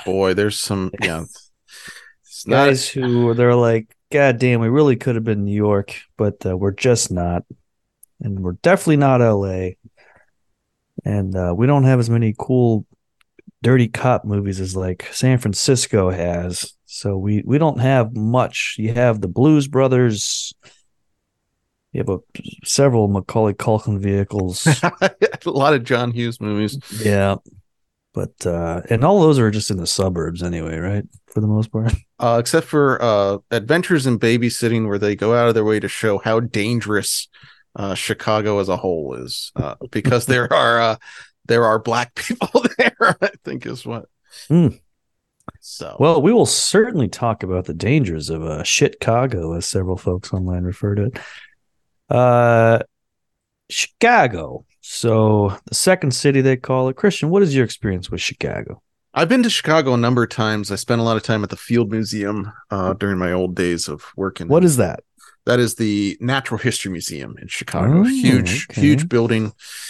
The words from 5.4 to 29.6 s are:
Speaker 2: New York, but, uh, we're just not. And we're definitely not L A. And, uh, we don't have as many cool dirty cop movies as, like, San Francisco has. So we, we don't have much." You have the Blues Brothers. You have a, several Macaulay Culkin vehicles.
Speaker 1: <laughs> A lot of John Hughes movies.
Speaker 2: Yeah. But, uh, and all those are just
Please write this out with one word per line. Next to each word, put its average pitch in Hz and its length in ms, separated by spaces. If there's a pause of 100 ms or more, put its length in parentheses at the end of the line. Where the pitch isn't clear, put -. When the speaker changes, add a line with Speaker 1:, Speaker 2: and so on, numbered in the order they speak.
Speaker 2:
New 101 100
York, 104 460 (160)
but, 104 300
uh, 92 100
we're 98 160
just 120 400
not. 87 320 (800)
And 101 180
we're 90 140
definitely 170 440
not 131 240
L 104 240
A. 92 300 (1300)
And, 95 320
uh, 87 220
we 120 100
don't 143 160
have 131 160
as 117 100
many 117 280
cool 120 480 (760)
dirty 120 280
cop 123 340
movies 101 380
as, 92 160
like, 92 340
San 131 280
Francisco 104 720
has. 87 600 (140)
So - 320
we, 104 280
we 131 120
don't 156 240
have 123 340
much." 117 600
You 110 160
have 120 260
the 98 80
Blues 139 400
Brothers. 127 840 (1400)
You - 80
have - 100
a, 92 100 (460)
several 120 420
Macaulay 101 460
Culkin 104 460
vehicles. 98 680
Speaker 1:
<laughs> 151 160
A - 400 (240)
lot 147 300
of 123 80
John 120 260
Hughes 117 320
movies. 107 380 (260)
Speaker 2:
Yeah. 98 300 (800)
But, 92 320
uh, 85 420
and 113 140
all 190 180
those 156 160
are 110 140
just 104 180